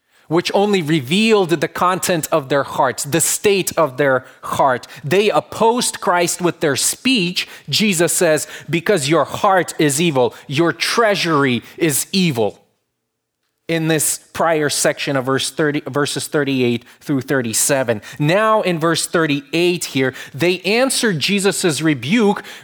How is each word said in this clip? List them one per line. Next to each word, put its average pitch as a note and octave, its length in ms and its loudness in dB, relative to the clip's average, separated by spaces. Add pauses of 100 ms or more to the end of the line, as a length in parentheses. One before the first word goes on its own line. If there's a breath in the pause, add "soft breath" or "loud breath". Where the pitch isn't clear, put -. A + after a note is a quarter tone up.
(260 soft breath)
which E3+ 260 -2
only G3+ 300 2
revealed E3+ 680 2
the E3 200 0
content F3+ 640 -2
of C#3 200 0
their C#3+ 140 0
hearts, C3 400 -2
the D3+ 180 0
state - 560 0
of C#3+ 180 0
their C3 300 2 (160 loud breath)
heart. C3 440 0 (160 loud breath)
They F#3+ 280 2
opposed A3+ 680 0
Christ F3 420 0
with E3+ 180 0
their C#3+ 160 0
speech. F#3 720 -2 (220 loud breath)
Jesus F3 420 2
says, D#3 340 2 (220 loud breath)
"Because E3 400 0
your D3+ 160 4
heart F#3+ 540 0
is C#3+ 200 2
evil, C3+ 360 2 (120 loud breath)
your D#3 280 0
treasury D3+ 880 0 (160 loud breath)
is D#3 340 0
evil." C3 500 0 (1040)
In E3 220 -2
this D#3+ 300 0 (140)
prior D#3 380 0
section - 440 -2
of C3 120 -2
verse C3+ 240 -2
thirty, D3+ 300 -2
verses C#3+ 460 -4
thirty-eight C3 600 0 (140)
through C#3 200 -2
thirty-seven. B2 800 0 (180 loud breath)
Now G#3 440 2
in F3 160 -2
verse D#3+ 280 0
thirty-eight E3 800 0
here, C3 280 -2 (180 loud breath)
they F3 300 0
answered A3+ 560 0
Jesus' F#3 640 0
rebuke D#3+ 600 0 (220 loud breath)